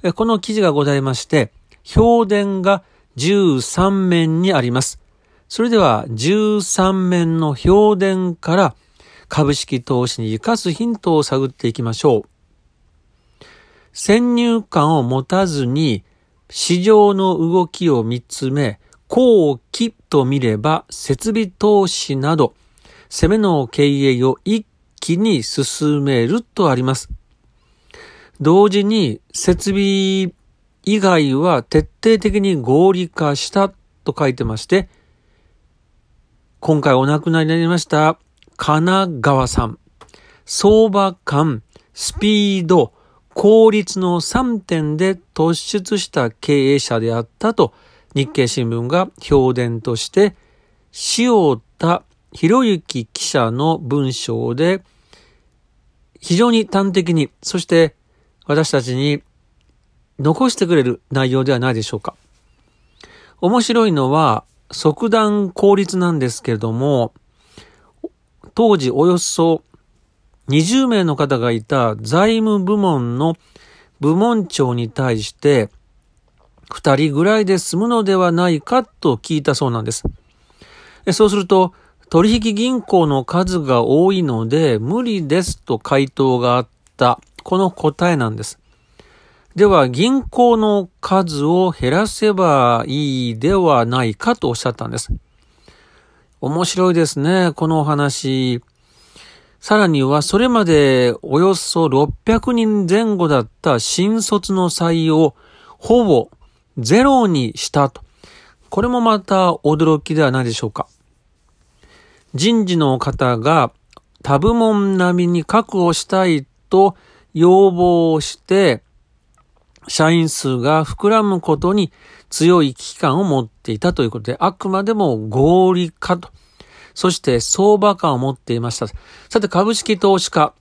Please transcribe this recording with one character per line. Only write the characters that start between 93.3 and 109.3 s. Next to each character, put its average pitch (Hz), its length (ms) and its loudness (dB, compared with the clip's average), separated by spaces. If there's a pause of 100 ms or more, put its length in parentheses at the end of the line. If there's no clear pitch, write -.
い 110 80 -8
で 151 140 0
は 156 320 2
な 123 180 -2
い 110 120 -4
か」 240 200 -2
と - 140 -4
お - 20 -2
っ 117 40 -4
し - 100 -10
ゃ 123 60 -2
っ 117 40 -8
た - 100 -12
ん 117 60 -10
で 120 60 -8
す。 - 160 -8 (1300)
面 156 240 -4
白 185 260 0
い - 20 0
で 165 120 2
す 139 160 -6
ね、 175 340 0
こ 160 140 -2
の 160 100 2
お 151 60 0
話。 131 760 -2 (1000)
さ 214 160 0
ら 202 100 4
に 147 160 2
は、 143 180 2
そ 185 160 -2
れ 247 120 2
ま 226 160 2
で 135 560 4
お 143 180 -2
よ 185 160 2
そ 165 320 -2
六 139 260 0 (120)
百 226 280 0
人 214 320 0
前 208 300 0
後 175 140 -2
だ 139 100 2
っ 107 80 -4 (140)
た 131 180 0
新 208 420 -2
卒 202 300 -4
の 185 180 0
採 165 360 -2
用 156 140 2
を 156 160 2 (440)
ほ 240 240 2
ぼ 147 260 2 (480)
ゼ 143 260 2
ロ 262 240 4
に 131 280 -2
し - 140 -10
た 143 200 0
と。 - 120 -18 (680)
こ - 120 -4
れ 240 80 -2
も 247 100 0
ま 220 220 2
た 185 320 0